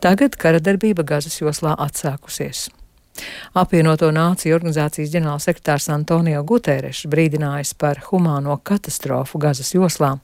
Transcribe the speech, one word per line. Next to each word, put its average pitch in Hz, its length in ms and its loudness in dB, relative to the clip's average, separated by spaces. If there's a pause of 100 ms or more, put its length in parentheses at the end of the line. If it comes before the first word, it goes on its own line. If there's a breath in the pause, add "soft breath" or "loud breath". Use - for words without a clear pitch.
Tagad 196 360 4
kara 165 200 4
darbība 190 440 2
Gazas 147 360 -4
joslā 151 360 -2
atsākusies. - 920 -6 (880 loud breath)
Apvienoto 160 560 4
Nāciju 165 400 2
organizācijas 151 560 -2
ģenerālsekretārs 151 800 -2
Antonio 156 560 0
Guterres 143 540 0 (100)
brīdinājis 147 640 0
par 143 240 -2 (140)
humāno 147 500 2
katastrofu 143 800 -4
Gazas 135 320 0
joslā. 170 380 2 (120)